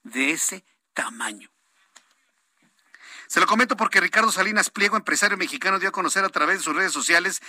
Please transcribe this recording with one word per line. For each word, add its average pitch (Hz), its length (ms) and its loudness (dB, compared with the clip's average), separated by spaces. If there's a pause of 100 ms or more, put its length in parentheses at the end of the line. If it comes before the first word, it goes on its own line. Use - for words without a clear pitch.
de 131 300 -2
ese 185 320 -4 (280)
tamaño. - 580 -8 (1800)
Se - 100 -2
lo 185 80 6
comento 226 300 2
porque 196 240 2
Ricardo 214 320 4
Salinas 196 380 0
Pliego, 202 260 0
empresario 202 400 0
mexicano, 180 420 -2
dio 190 120 -2
a - 20 -6
conocer 190 320 0
a 185 60 0
través 180 280 0
de 160 60 -6
sus 156 100 -2
redes 180 160 0
sociales 175 580 -2